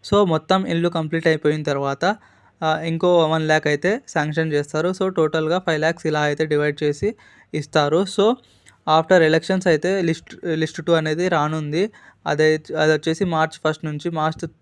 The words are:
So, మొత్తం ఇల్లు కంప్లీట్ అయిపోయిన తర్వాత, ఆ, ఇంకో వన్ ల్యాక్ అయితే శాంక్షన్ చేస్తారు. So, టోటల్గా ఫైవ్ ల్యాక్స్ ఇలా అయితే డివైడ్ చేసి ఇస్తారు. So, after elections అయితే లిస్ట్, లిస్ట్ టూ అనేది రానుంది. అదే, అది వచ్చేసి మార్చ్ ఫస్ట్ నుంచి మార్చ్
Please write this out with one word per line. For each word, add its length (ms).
So, 200
మొత్తం 420
ఇల్లు 220
కంప్లీట్ 380
అయిపోయిన 360
తర్వాత, 420
ఆ, 180
ఇంకో 480
వన్ 180
ల్యాక్ 200
అయితే 420
శాంక్షన్ 440
చేస్తారు. 360
So, 200
టోటల్గా 500
ఫైవ్ 220
ల్యాక్స్ 260
ఇలా 140
అయితే 260
డివైడ్ 360
చేసి 260
ఇస్తారు. 500
So, 200
after 220
elections 480
అయితే 320
లిస్ట్, 540
లిస్ట్ 320
టూ 60
అనేది 360
రానుంది. 600
అదే, 220
అది 140
వచ్చేసి 320
మార్చ్ 400
ఫస్ట్ 200
నుంచి 260
మార్చ్ 360